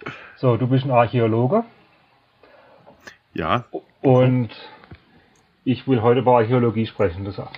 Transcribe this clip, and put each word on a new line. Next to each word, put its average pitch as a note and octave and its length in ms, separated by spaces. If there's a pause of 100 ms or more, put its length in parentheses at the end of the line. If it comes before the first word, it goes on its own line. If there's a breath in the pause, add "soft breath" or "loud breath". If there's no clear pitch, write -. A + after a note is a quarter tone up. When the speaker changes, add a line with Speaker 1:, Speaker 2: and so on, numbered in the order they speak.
(360 loud breath)
Speaker 1:
So, A#2+ 220
du B2 100
bist C3 160
ein C#3 80
Archäologe. A#2+ 720 (1700 loud breath)
Speaker 2:
Ja. F#2+ 300 (380)
Speaker 1:
Und B2+ 480 (1200 loud breath)
ich B2 160
will B2+ 160
heute A#2+ 200
über B2 160
Archäologie A2+ 480
sprechen, G2 400
das G2+ 160 (160)